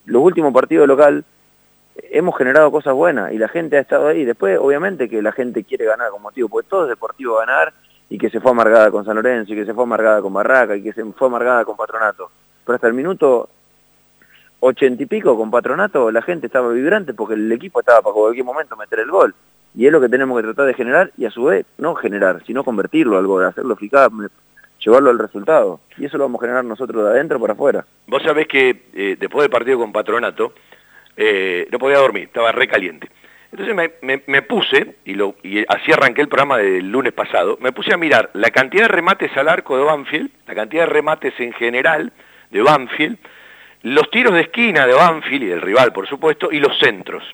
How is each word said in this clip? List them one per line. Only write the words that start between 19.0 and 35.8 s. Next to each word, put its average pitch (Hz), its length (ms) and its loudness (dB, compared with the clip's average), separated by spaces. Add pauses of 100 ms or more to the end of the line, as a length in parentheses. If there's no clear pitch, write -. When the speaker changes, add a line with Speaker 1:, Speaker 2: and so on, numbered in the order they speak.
Speaker 1:
gol. 147 240 2 (400)
Y 110 100 2
es 151 60 6
lo 160 100 4
que 123 80 4
tenemos 131 280 0
que 110 60 0
tratar 110 220 -2
de 127 80 0
generar, 143 440 0
y 117 80 -6
a - 40 -2
su 117 140 -8
vez, 165 220 0 (120)
no 156 160 -4
generar, 98 540 -2
sino 131 160 -6
convertirlo 110 540 0
al 95 100 0
gol, 95 180 2
hacerlo 104 300 -4
eficaz, 120 360 2
me-, 104 160 -10 (560)
llevarlo 127 280 6
al 117 80 2
resultado. 104 640 -2 (160)
Y 139 80 -8
eso 147 120 -8
lo 139 60 -2
vamos 120 180 -6
a 120 40 -4
generar 123 200 -2
nosotros 117 380 -6
de 104 80 2
adentro 143 280 0
para 107 140 -2
afuera. 117 320 -2 (220)
Speaker 2:
Vos 131 160 -2
sabés 151 240 0
que, 131 460 0
eh, 95 260 -4
después 117 240 -2
del 110 80 2
partido 123 260 0
con 110 140 -4
Patronato, 107 640 -4 (640)
eh, 95 560 0
no 123 60 -4
podía 139 200 2
dormir, 110 260 2
estaba 117 280 -2
re 123 160 0
caliente. 90 420 -4 (420)
Entonces - 240 -8
me, 165 160 -4 (100)
me, 135 240 -6
me 139 160 0
puse, 139 540 -2 (100)
y, 95 80 -10
lo, 101 300 -4
y 101 240 -4
así 107 240 -2